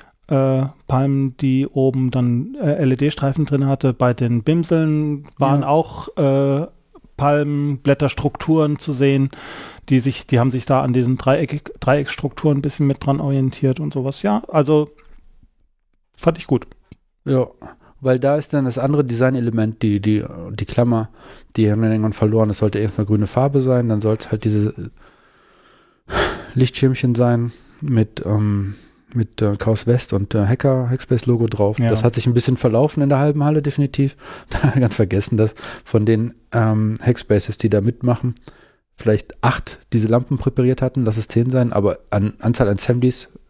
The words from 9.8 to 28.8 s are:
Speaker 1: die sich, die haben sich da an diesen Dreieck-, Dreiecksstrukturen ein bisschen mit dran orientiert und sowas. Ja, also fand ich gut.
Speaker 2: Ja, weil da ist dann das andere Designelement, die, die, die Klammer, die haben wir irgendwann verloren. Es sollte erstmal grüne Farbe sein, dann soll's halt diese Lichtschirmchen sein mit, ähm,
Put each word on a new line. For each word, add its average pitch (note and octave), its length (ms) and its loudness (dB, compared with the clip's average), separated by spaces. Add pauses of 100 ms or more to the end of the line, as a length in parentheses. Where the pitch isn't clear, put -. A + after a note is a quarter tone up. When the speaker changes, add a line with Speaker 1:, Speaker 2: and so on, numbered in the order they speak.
Speaker 1:
die C3 100 4
sich, C3 260 -2
die B2 140 2
haben B2+ 100 4
sich B2 160 -2
da C3+ 160 2
an C3+ 100 0
diesen B2+ 280 2
Dreieck-, D3 600 -2
Dreiecksstrukturen C#3+ 800 0
ein C#3 60 -2
bisschen C#3+ 240 -2
mit - 180 -2
dran C#3+ 160 0
orientiert C3+ 580 0
und D3 140 -6
sowas. C3+ 300 -6
Ja, G#3 240 0
also D3+ 420 2 (1300)
fand E3+ 240 -2
ich - 80 -16
gut. - 180 0 (600)
Speaker 2:
Ja, C3 200 2 (540)
weil C3 200 2
da C#3 180 2
ist D3 160 -6
dann C#3 120 0
das B2 140 -4
andere C#3+ 260 2
Designelement, A#2 800 -2
die, G#2 160 2
die, G#2+ 260 0 (260)
die G#2+ 140 -8
Klammer, A#2+ 440 0 (480)
die G#2+ 140 4
haben G#2+ 120 0
wir A2 80 2
irgendwann A2 220 0
verloren. A2 360 2
Es G2+ 80 -4
sollte G#2 220 0
erstmal G#2+ 260 -2
grüne G#2 220 2
Farbe C#3 340 0
sein, B2 280 2
dann G#2+ 120 0
soll's A2 300 -2
halt G#2+ 120 -2
diese G#2+ 300 0 (1800)
Lichtschirmchen B2+ 600 0
sein A#2+ 360 2 (300)
mit, A#2 440 0
ähm, G2+ 500 0 (380)